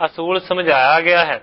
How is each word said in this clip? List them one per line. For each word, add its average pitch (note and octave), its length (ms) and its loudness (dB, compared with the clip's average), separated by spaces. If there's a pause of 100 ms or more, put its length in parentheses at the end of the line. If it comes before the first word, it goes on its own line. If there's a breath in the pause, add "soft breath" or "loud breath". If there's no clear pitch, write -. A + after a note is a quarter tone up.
ਅਸੂਲ F3 360 -4
ਸਮਝਾਇਆ D#3+ 600 0
ਗਿਆ E3+ 240 2
ਹੈ। D3 180 -4